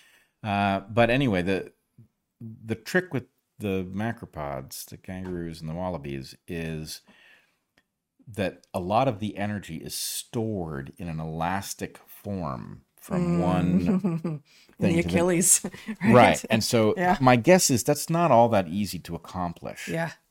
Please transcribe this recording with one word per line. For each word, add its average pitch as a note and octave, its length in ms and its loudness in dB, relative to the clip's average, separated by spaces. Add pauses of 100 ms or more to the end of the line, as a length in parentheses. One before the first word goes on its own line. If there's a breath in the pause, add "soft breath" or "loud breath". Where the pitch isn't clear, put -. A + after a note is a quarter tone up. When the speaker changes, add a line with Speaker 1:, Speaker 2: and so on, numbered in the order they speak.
(440 soft breath)
Speaker 1:
Uh, G2+ 380 0
but A2+ 280 2
anyway, A#2+ 320 2
the, F2+ 320 -2 (680)
the A2 360 -8
trick F#3 380 -4
with B2+ 120 -4 (340)
the F#2+ 320 -2
macropods, D2+ 960 -8
the - 120 -20
kangaroos F2+ 600 -10
and D#2+ 100 -10
the D#2+ 40 -8
wallabies, C#2+ 640 -8 (120)
is D#2+ 540 -8 (1300 soft breath)
that G2 460 -6
a G2 60 -4
lot G#2 280 0
of G#2+ 120 -4
the G#2 180 -6
energy G2+ 400 -6
is - 180 -12
stored F2 1000 -6
in F2+ 120 -10
an D#2+ 100 -6
elastic E2 800 -6 (100)
form C2+ 720 -10 (140)
from F2 440 -2
Speaker 2:
Mm. - 20 2
Speaker 1:
one - 380 2
Speaker 2:
<laughs> - 80 0
In F#3 320 0 (600 soft breath)
Speaker 1:
thing E3+ 160 2
Speaker 2:
the E3 80 2
Speaker 1:
to F3+ 40 -2
the - 20 -4
Speaker 2:
Achilles, F3 560 2 (180)
<laughs> - 40 -16 (160)
right? G#3+ 100 6
Speaker 1:
Right. G#2 360 8
And A2+ 140 2
so A2 320 2
Speaker 2:
Yeah. F3+ 240 2
Speaker 1:
my B2+ 160 8
guess E3 340 6
is B2 140 2
that's - 260 0
not E3 220 2
all A#2+ 180 8
that G2 180 2
easy F#2 320 -4
to E2+ 160 -10
accomplish, - 760 -8
Speaker 2:
Yeah. E3 220 -4 (200)